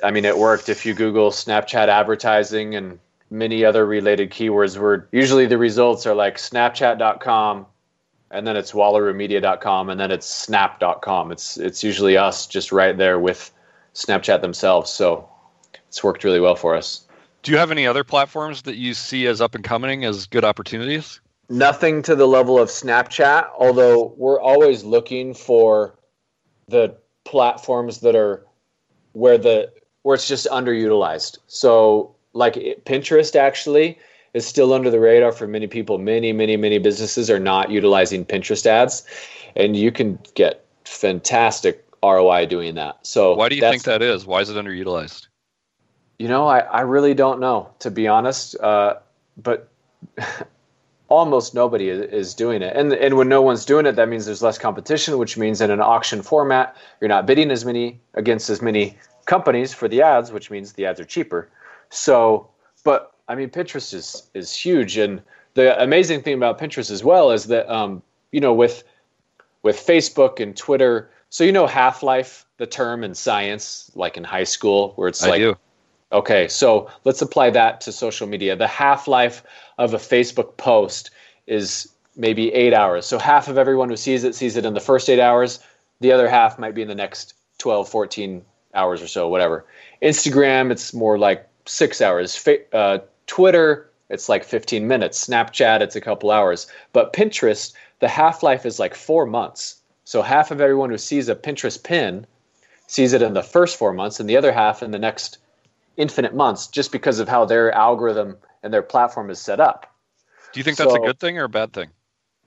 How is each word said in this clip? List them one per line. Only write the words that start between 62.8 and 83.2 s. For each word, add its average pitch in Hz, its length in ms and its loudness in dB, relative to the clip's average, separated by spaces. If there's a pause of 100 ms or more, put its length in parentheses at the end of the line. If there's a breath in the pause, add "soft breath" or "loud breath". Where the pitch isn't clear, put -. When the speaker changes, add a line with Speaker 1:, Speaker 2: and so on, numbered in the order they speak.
Speaker 1:
but - 300 0 (160)
I 120 60 -8
mean, 131 160 -8
Pinterest 165 440 -10
is, - 280 -16 (120)
is 90 220 -12
huge. 139 400 -2
And 101 260 -4 (320 soft breath)
the 131 260 4
amazing 151 420 2
thing 143 120 -4
about 120 240 -2
Pinterest 143 320 -10
as 101 140 -10
well 160 260 6
is 107 160 0
that, 113 240 -2
um, 104 320 -6 (300)
you 147 80 -2
know, 127 140 2
with, 120 280 2 (800)
with 107 140 0
Facebook 147 640 2
and 104 160 -8
Twitter, 127 540 0 (200 soft breath)
so - 140 0
you 190 80 4
know 185 140 4
Half-Life, 131 800 -2 (120)
the 120 80 -8
term 117 360 -6
in 95 120 -10
science, 104 800 -6
like 90 220 -6
in 85 80 -16
high 92 200 -6
school, 101 520 0
where 92 120 -2
it's - 140 -6
Speaker 2:
I - 80 2
Speaker 1:
like, 90 100 2
Speaker 2:
do. 110 160 2 (560)
Speaker 1:
okay, 101 360 2
so 113 420 2 (140 loud breath)
let's 131 180 0
apply 131 280 2
that 113 320 2
to 107 100 -14
social 113 340 -8
media. 98 280 -4
The 107 120 -2
half-life 139 760 0 (360 loud breath)
of 117 160 -2
a - 20 -4
Facebook 123 600 -2
post 110 520 0 (360 soft breath)
is 104 420 -6 (280)
maybe 113 360 -2
eight 123 220 4
hours. 92 320 2
So 123 120 -4
half 143 300 2